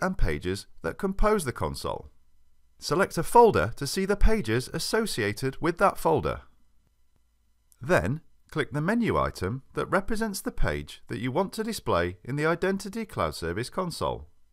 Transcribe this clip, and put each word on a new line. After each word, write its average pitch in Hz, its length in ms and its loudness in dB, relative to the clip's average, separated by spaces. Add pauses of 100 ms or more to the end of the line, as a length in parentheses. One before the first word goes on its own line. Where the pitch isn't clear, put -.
and 185 160 -2
pages 90 480 0 (160)
that - 160 -4
compose 202 460 2
the 120 80 -2
console. 69 580 -6 (680)
Select - 360 0
a 170 60 -2
folder 151 540 6
to 143 100 -6
see 190 180 -2
the 196 120 0
pages 131 580 4
associated 135 840 -2
with 165 180 -2
that - 180 2
folder. 120 440 0 (1400)
Then, 131 400 2 (300)
click - 220 -4
the 147 80 -2
menu 185 360 0
item 90 460 -2 (120)
that 147 120 -4
represents 202 540 -2
the 254 100 -8
page - 560 -2
that 117 140 -8
you 123 100 -4
want 175 220 -2
to 220 100 -6
display 95 640 0
in 127 100 -8
the 147 120 0
Identity 196 580 -2
Cloud 82 320 -4
Service 87 340 -4
console. 78 560 -6 (260)